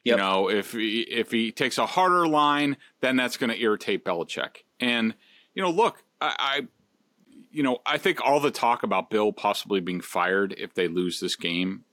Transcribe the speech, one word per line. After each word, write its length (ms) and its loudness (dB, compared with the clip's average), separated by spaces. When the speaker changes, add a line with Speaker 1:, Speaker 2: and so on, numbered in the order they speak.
Speaker 1:
Yep. 120 4
Speaker 2:
You 60 2
know, 260 2
if 240 -2
he, 300 -2
if 280 -4
he 220 -2
takes 240 -4
a 80 0
harder 420 2
line, 520 2
then 140 2
that's 200 0
gonna 160 -2
irritate 500 0
Belichick. 600 -6
And, 340 0
you 80 -6
know, 100 0
look, 320 0
I, 160 -2
I, 280 -2
you 120 -2
know, 220 2
I 140 0
think 260 0
all 160 4
the 100 2
talk 320 0
about 280 -2
Bill 220 2
possibly 480 0
being 220 -4
fired 560 0
if 160 -10
they 120 0
lose 320 -2
this 160 -4
game, 580 -4